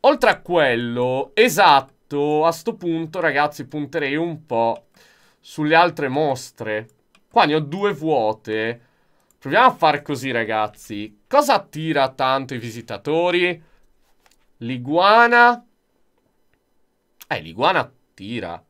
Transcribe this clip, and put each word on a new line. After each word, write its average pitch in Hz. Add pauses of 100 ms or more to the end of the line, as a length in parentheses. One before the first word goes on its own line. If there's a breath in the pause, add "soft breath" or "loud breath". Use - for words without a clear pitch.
oltre 262
a -
quello, 127
esatto, 151
a 165
sto 226
punto, 165
ragazzi, 147
punterei 143
un 160
po' 113 (520 soft breath)
sulle 151
altre 160
mostre. 123 (420)
Qua 208
ne 147
ho 156
due 190
vuote. 113 (560)
Proviamo 202
a -
far 151
così, 135
ragazzi. 107
Cosa 285
attira 151
tanto 131
i 120
visitatori? 165 (920 soft breath)
L'iguana. 214 (1600)
Eh, 113
l'iguana 123
attira. 95